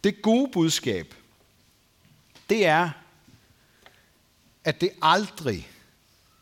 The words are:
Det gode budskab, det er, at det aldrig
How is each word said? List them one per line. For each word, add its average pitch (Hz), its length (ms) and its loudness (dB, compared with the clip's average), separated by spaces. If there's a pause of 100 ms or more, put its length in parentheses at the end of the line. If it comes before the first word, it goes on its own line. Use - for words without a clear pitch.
Det 202 180 -2
gode 247 300 2
budskab, 139 640 -2 (1300)
det 208 160 2
er, 165 240 2 (1700)
at 151 180 -4
det 185 80 -2 (120)
aldrig 156 680 -2 (720)